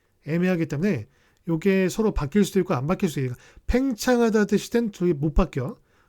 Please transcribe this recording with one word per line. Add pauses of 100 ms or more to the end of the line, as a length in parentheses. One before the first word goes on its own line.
(260)
애매하기
때문에 (400)
요게
서로
바뀔
수도
있고
안
바뀔
수도
있고. (320)
팽창하다
뜻일
땐
둘이
못
바뀌어. (320)